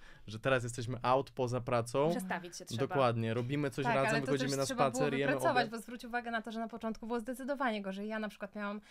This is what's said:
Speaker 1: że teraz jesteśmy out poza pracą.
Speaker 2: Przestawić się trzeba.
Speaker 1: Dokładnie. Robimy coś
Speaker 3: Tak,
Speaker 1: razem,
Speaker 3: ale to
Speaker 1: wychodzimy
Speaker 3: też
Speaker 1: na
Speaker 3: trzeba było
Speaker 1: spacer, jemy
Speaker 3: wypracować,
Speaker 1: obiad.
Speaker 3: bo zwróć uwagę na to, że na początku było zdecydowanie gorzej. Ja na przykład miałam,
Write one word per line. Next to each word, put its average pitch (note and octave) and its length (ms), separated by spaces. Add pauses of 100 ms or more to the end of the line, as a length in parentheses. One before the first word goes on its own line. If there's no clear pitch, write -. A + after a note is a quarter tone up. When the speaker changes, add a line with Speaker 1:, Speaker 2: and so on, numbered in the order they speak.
(260)
Speaker 1:
że G#2+ 120
teraz B2+ 260
jesteśmy A#2+ 380
out C3 280
poza B2 300
pracą. B2 500
Speaker 2:
Przestawić F3+ 460
się F3+ 80
trzeba. A#2+ 220
Speaker 1:
Dokładnie. A#2 480
Robimy C3+ 360
coś C3+ 140
Speaker 3:
Tak, - 100
Speaker 1:
razem, C3+ 160
Speaker 3:
ale - 100
to - 60
Speaker 1:
wychodzimy C#3 240
Speaker 3:
też C3+ 80
Speaker 1:
na C#3 60
Speaker 3:
trzeba C3+ 260
było - 100
Speaker 1:
spacer, - 140
jemy C#3 180
Speaker 3:
wypracować, - 340
Speaker 1:
obiad. G#3+ 40
Speaker 3:
bo A3+ 80
zwróć A#3+ 260
uwagę A#3 260
na A3+ 120
to, A3+ 100
że A3+ 80
na A3+ 80
początku A3+ 380
było A#3+ 140
zdecydowanie B3 640
gorzej. G3 260
Ja A3 100
na A3 100
przykład G3+ 260
miałam, G#3 260 (100)